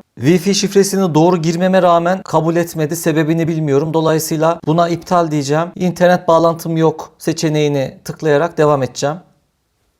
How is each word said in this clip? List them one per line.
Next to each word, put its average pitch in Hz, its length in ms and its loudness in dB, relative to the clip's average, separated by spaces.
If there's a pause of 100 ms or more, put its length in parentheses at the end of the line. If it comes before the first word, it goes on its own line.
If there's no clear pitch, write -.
(180)
Wi-Fi 175 360 2
şifresini 196 600 0
doğru 170 280 2
girmeme 180 400 0
rağmen 175 400 2
kabul 160 340 -2
etmedi. 165 400 -2
Sebebini 160 520 0
bilmiyorum. 156 460 0
Dolayısıyla 160 720 0
buna 170 220 2
iptal 170 420 -2
diyeceğim. 151 440 -2
İnternet 180 540 0
bağlantım 165 480 2
yok 160 420 -2
seçeneğini 151 840 -2
tıklayarak 160 540 -2
devam 151 240 2
edeceğim. 139 340 -6 (840)